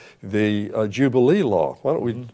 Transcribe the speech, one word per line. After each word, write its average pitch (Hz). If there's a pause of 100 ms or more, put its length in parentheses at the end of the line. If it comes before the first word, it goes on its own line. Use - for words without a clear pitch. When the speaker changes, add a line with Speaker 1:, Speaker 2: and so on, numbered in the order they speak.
(220)
Speaker 1:
the, 104
uh, 110
Jubilee 131
law. 90
Why 139
don't 165
we 117
Speaker 2:
Mm-hmm. 120